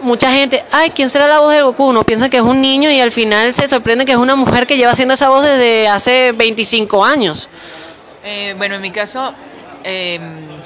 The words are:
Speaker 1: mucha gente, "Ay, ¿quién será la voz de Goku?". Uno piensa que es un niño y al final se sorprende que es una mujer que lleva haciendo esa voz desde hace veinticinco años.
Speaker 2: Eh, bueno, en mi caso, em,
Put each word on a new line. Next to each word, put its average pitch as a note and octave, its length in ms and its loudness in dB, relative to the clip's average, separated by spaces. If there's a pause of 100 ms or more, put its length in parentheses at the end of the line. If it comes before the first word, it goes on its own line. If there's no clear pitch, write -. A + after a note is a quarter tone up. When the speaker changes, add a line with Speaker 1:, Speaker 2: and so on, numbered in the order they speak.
Speaker 1:
mucha B3 320 0
gente, C4+ 400 0
"Ay, D#4+ 180 2
¿quién C4+ 180 -2
será C#4+ 200 2
la D4+ 100 4
voz D4+ 140 4
de D4 100 4
Goku?". C4+ 220 0
Uno A#3+ 180 2
piensa A3+ 260 0
que B3+ 100 0
es A#3 40 2
un B3+ 180 2
niño C4+ 300 2
y C4+ 100 4
al A#3+ 120 2
final A3 400 0
se C#4 160 -2
sorprende A#3+ 360 0
que C4+ 60 0
es B3 80 2
una B3+ 160 2
mujer B3 320 0
que C#4+ 100 0
lleva A#3+ 140 4
haciendo B3+ 240 0
esa C4+ 140 2
voz C4+ 160 4
desde A#3+ 420 2
hace B3 460 2
veinticinco G#3+ 720 0
años. A3+ 440 -2 (760)
Speaker 2:
Eh, G3+ 340 -8
bueno, G3 160 -4
en G3 60 -8
mi F#3+ 100 -8
caso, G#3+ 420 -6 (520)
em, F3+ 360 -6 (460)